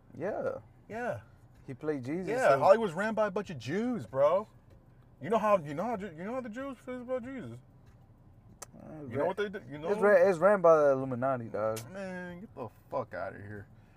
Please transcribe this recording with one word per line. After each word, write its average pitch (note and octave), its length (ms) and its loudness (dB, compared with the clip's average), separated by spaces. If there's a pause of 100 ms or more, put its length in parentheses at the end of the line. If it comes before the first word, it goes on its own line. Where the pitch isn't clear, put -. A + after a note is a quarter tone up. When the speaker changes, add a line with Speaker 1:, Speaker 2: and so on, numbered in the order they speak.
(180)
Speaker 1:
Yeah. - 340 -4 (360)
Speaker 2:
Yeah. G#3+ 300 -6 (500)
Speaker 1:
He C#3 60 -10
played D3+ 280 -4
Jesus, E3 260 -4
Speaker 2:
Yeah, A#3 260 2
Speaker 1:
so C#3 60 4
Speaker 2:
Hollywood's G3 340 4
ran G#3 180 -2
by G#3+ 140 0
a G3+ 40 -4
bunch G3 200 -6
of D3+ 80 -8
Jews, F3 480 -4
bro. D#3 420 4 (720)
You C3 80 -8
know A3 100 2
how, G#3 200 4
you D3 160 -6
know E3 100 -4
how A#3+ 140 -2
Ju-, F#3+ 180 -8
you E3+ 80 -10
know G#3+ 80 -6
how C4 80 -4
the B3 80 -10
Jews B3+ 380 -10
feel B3+ 160 -8
about B3+ 200 -4
Jesus. G#3 360 -10 (1160)
Speaker 1:
Uh, - 120 -20 (240)
Speaker 2:
You A#2 60 -6
know C#3 40 0
Speaker 1:
ra- D#3 80 2
Speaker 2:
what F#3+ 80 -2
they A#3+ 140 -2
do? F#3+ 100 -10 (100)
You C#3+ 80 -10
know? D#3 120 -6
Speaker 1:
it's G3+ 100 0
ra-, G3 140 8
it's F#3 240 6
ran F#3+ 240 4
by E3 160 10
the D3 140 6
Illuminati, C3 520 -2
dog. A2 340 -2 (140)
Speaker 2:
Man, F3+ 480 -10
get A3 160 -18
the A2+ 120 -10 (220)
fuck B2+ 240 -6
outta F#2 220 -8
here! G2+ 300 -14 (300)